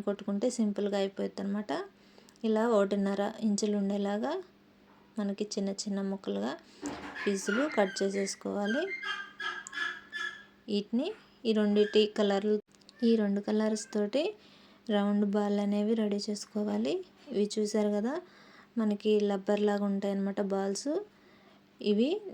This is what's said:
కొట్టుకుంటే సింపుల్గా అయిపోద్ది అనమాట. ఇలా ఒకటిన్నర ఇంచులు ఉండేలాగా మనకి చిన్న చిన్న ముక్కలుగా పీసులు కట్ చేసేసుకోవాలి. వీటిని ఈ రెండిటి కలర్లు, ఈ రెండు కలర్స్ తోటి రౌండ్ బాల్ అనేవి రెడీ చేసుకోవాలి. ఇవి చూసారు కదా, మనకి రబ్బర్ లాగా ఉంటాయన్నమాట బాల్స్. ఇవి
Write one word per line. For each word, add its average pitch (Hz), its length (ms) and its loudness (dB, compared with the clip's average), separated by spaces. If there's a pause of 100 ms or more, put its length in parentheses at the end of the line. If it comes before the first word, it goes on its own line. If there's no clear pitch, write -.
కొట్టుకుంటే 202 400 -2 (100)
సింపుల్గా 202 460 0
అయిపోద్ది 196 400 -4
అనమాట. 202 300 -4 (760)
ఇలా 214 160 4 (120)
ఒకటిన్నర 202 460 2 (260)
ఇంచులు 208 340 2
ఉండేలాగా 202 500 -2 (880)
మనకి 202 260 -2 (100)
చిన్న 196 160 -2 (120)
చిన్న 196 180 -4 (100)
ముక్కలుగా 202 420 -4 (680)
పీసులు 202 420 0 (140)
కట్ 196 240 2
చేసేసుకోవాలి. 196 840 -2 (1900)
వీటిని 226 360 -2 (400)
ఈ 220 120 4
రెండిటి 208 440 6 (140)
కలర్లు, 208 380 2 (520)
ఈ 226 40 8 (100)
రెండు 202 260 2
కలర్స్ 214 460 0
తోటి 208 300 0 (720)
రౌండ్ 208 300 2 (100)
బాల్ 208 300 2
అనేవి 208 360 2
రెడీ 208 260 0
చేసుకోవాలి. 208 640 -2 (380)
ఇవి 208 240 2
చూసారు 208 400 2
కదా, 226 180 -2 (680)
మనకి 214 300 2 (200)
రబ్బర్ 202 380 2
లాగా 202 240 2
ఉంటాయన్నమాట 196 480 -2 (120)
బాల్స్. 196 380 -2 (1000)
ఇవి 220 180 4 (260)